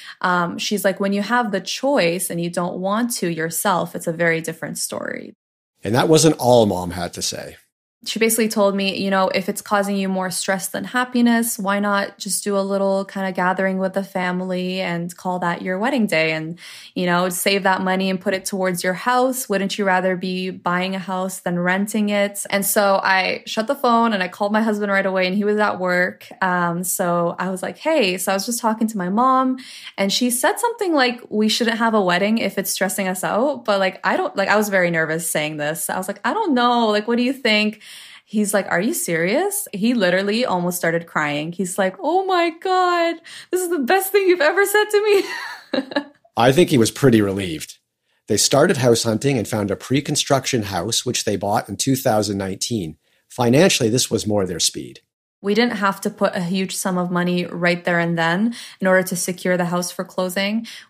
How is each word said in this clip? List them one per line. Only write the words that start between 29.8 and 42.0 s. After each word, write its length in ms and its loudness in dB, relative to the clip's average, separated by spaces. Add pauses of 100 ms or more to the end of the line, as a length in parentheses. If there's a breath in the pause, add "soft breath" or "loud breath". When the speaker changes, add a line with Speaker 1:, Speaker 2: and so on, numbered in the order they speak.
Speaker 1:
and 160 0
she 160 2
said 300 0
something 340 0
like, 260 2 (100)
"We 200 2
shouldn't 300 0
have 160 2
a 60 4
wedding 360 2
if 220 -2
it's 100 -4
stressing 380 -2
us 160 -4
out." 420 -2
But, 140 2
like, 240 0
I 140 2
don't, 200 -4
like, 120 0
I 60 4
was 140 2
very 220 2
nervous 360 -2
saying 300 -2
this. 320 -4
I 80 -2
was 100 -6
like, 160 -8
"I 120 -2
don't 180 0
know. 360 2
Like, 180 0
what 100 0
do 60 2
you 100 0
think?" 480 0 (480 loud breath)
He's 240 0
like, 160 2
"Are 120 0
you 120 0
serious?" 800 -2
He 220 0
literally 520 2
almost 320 0
started 300 -2
crying. 460 -4
He's 240 -6
like, 200 0
"Oh 280 0